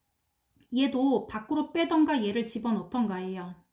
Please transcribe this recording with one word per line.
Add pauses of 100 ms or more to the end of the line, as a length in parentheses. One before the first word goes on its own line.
(760)
얘도
밖으로
빼던가
얘를
집어넣던가예요. (180)